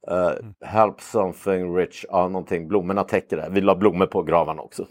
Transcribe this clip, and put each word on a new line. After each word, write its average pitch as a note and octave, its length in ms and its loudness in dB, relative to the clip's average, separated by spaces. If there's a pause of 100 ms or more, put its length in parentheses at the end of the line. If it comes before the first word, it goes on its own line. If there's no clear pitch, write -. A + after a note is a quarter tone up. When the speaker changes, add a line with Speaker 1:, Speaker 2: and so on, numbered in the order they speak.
Speaker 1:
Eh, F2+ 220 0
Speaker 2:
Mm. G#2 300 -10
Speaker 1:
help G#2 400 2
something F#2 760 -2
rich", - 320 -2
ja, F2+ 200 2
någonting, F2+ 400 -6
blommorna F#2+ 360 0
täcker F#2 320 -2
det. D#2 140 -6
Vi G2 100 2
la G2 160 4
blommor F#2 300 2
på F#2 160 -2
gravarna D#2 400 0
också. - 280 -12